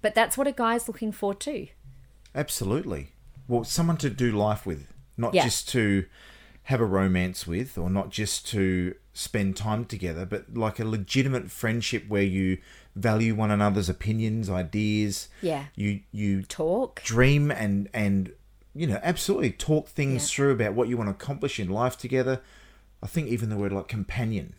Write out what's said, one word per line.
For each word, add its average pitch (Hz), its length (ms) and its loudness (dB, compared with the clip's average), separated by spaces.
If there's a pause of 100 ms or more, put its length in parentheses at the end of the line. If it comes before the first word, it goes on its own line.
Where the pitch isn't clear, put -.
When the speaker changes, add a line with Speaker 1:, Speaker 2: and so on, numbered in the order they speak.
Speaker 1:
But 208 120 0
that's 220 220 4
what 269 100 2
a 277 60 0
guy's 233 360 0
looking 214 240 -6
for 202 200 -2
too. 202 360 -6 (640)
Speaker 2:
Absolutely. 104 800 -2 (360)
Well, 120 160 2
someone 165 340 2
to 139 120 0
do 120 220 2
life 104 340 2
with, 73 200 -6 (300)
not 113 180 -2
Speaker 1:
Yeah. 165 100 6
Speaker 2:
just - 260 -2
to 101 360 4 (580)
have 131 160 2
a 113 40 4
romance 92 640 2
with, 98 320 -4
or 87 120 -2
not 98 200 0
just - 380 -4
to 92 460 2 (180)
spend 98 440 -2
time 107 280 -2
together, 90 400 -6
but, 98 320 -8
like, 110 220 -2
a 113 60 -4
legitimate 113 680 0
friendship 113 580 -2
where 101 140 4
you 92 360 2 (360)
value 110 400 2
one 107 160 0
another's 104 380 4
opinions, 110 600 0
ideas. 104 800 0 (140)
Speaker 1:
Yeah. 156 220 -2 (100)
Speaker 2:
You, 101 260 -2 (120)
you 98 300 0
Speaker 1:
Talk. 185 600 -2
Speaker 2:
dream 143 480 4
and, 101 420 0
and, 98 400 0 (420)
you 160 120 -2
know, 107 160 0
absolutely 170 480 0
talk - 380 0
things 135 420 -2
Speaker 1:
Yeah. - 60 -4
Speaker 2:
through 139 160 4
about 110 220 2
what 120 140 2
you 123 80 0
want 110 120 0
to 98 60 0
accomplish - 440 -6
in 92 120 -4
life 120 280 0
together. 127 420 0 (640)
I 107 60 -8
think 151 200 -2
even 113 200 -2
the 107 80 -2
word, 101 160 -2
like, 98 160 -6
companion. 110 720 -4